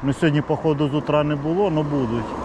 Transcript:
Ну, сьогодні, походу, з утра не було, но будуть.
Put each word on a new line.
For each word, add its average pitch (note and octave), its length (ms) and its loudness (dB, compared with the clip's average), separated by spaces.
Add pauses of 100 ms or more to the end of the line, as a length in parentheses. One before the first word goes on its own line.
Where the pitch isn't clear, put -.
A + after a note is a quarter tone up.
Ну, C#3 100 0
сьогодні, D3 280 2
походу, D3+ 480 0
з C3 40 -6
утра D3+ 300 2
не D3+ 120 0
було, E3 340 0
но D#3 140 0
будуть. B2 420 -2 (180)